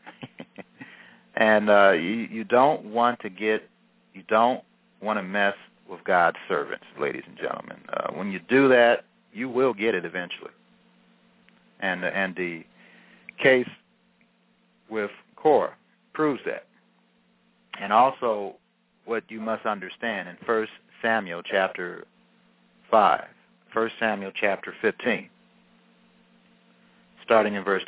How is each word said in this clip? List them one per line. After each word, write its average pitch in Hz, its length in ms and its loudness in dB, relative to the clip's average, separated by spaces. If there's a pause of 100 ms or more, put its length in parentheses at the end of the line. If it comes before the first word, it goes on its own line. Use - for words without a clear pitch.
(220)
<laughs> - 420 -20 (720)
And, 107 340 4
uh, 101 220 8
you, 92 380 -2
you 110 140 -8
don't 127 420 2
want 117 340 0
to 107 100 -12
get, 107 380 -4 (460)
you 95 140 -20
don't 117 340 2 (380)
want 107 180 -4
to 98 40 -6
mess 101 320 -2 (340)
with 87 160 -16
God's 87 320 2 (120)
servants, 78 360 -6 (160)
ladies 71 260 -6
and - 100 -20
gentlemen. - 420 -10 (140)
Uh, - 200 -6
when 98 180 -8
you 92 180 -8
do 135 200 4
that, 120 360 6 (280)
you 120 160 -10
will 131 240 0
get 107 220 -2
it 90 100 -4
eventually. 87 460 -10 (1300)
And, 90 240 -4
and 92 320 -4
the 85 280 -6 (800)
case 127 260 4 (1200)
with 107 200 -4 (260)
Korah 131 380 2 (380)
proves 151 320 -2
that. - 220 -8 (1120)
And 101 120 -4
also 113 640 2 (500)
what 113 220 -6
you 110 120 -12
must 110 240 -6
understand 101 640 -6
in 85 160 -18
First 110 280 -2 (280)
Samuel 101 420 -2
chapter 92 600 -4 (840)
five, 98 340 4 (480)
First 113 260 -4
Samuel 101 400 -4
chapter 95 440 -2
fifteen, - 480 -2 (1900)
starting 107 300 4
in 98 100 -6
verse 95 240 0